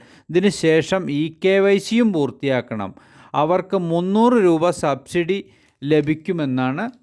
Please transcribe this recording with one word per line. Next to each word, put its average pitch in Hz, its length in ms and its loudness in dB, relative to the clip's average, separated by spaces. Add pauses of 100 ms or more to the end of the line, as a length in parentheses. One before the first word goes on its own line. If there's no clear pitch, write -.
(280)
ഇതിന് 185 200 2
ശേഷം 160 520 0 (100)
ഇ 156 220 -4 (100)
കെ 190 160 2
വൈ 196 180 4
സിയും 220 360 0
പൂർത്തിയാക്കണം. 123 800 -4 (440)
അവർക്ക് 180 420 0
മുന്നൂറ് 190 680 2
രൂപ 170 240 2
സബ്സിഡി 170 680 -2 (440)
ലഭിക്കുമെന്നാണ് 151 1000 -2 (200)